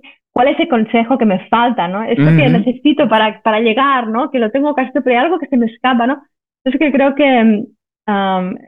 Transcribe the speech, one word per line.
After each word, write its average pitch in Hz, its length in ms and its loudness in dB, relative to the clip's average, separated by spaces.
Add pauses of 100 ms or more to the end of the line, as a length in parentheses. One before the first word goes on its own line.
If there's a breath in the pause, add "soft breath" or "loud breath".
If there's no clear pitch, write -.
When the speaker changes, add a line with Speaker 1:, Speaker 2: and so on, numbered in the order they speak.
(340 loud breath)
Speaker 1:
¿cuál 254 160 2
es 294 100 -2
el 339 80 -2
consejo 233 500 0
que 233 80 0
me 196 220 -2
falta, 226 400 0
no? 196 160 -6
Esto 143 220 0
que 156 220 4
Speaker 2:
Ujú. 156 100 2
Speaker 1:
necesito 254 500 0
para, 220 340 0
para 214 200 0
llegar, 240 460 0
¿no? 240 220 -4
Que 262 100 -2
lo 220 120 -2
tengo 285 240 0
casi 254 160 -10
todo, 285 120 -2
pero 254 160 0
hay 262 60 0
algo 339 140 -2
que 285 80 -10
se - 100 -2
me 233 100 2
escapa, 240 400 -2
¿no? 277 140 -4 (440)
Entonces, 262 200 -2
que 277 60 0
creo 277 240 0
que, 233 500 2 (420)
am, 190 500 -2 (100)